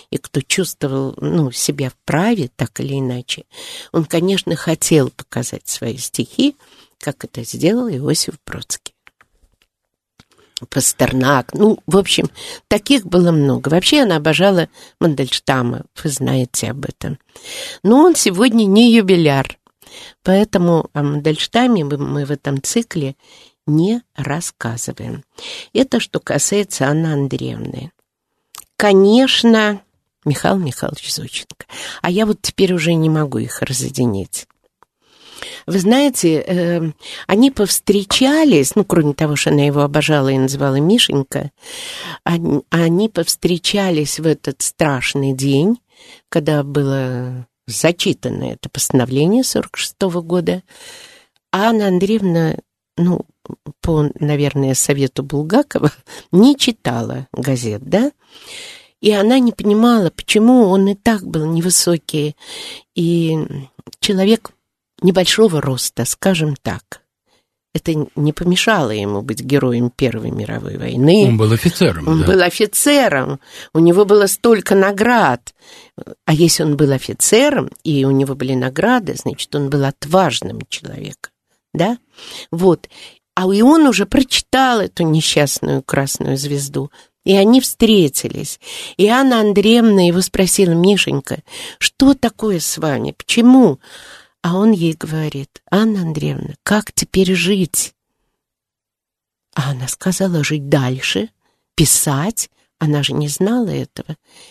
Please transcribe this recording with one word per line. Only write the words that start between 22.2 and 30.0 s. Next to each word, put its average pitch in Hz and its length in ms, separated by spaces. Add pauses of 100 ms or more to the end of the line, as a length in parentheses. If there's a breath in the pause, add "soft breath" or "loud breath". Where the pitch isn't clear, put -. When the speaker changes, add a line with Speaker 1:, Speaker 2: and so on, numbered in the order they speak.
Speaker 1:
в 139 60
этом 139 300
цикле 147 540 (500 soft breath)
не 180 360 (140)
рассказываем. 127 1080 (500 loud breath)
Это 247 260
что - 200
касается 190 680
Анны 160 200
Андреевны. 131 840 (840)
Конечно, 214 1080 (440)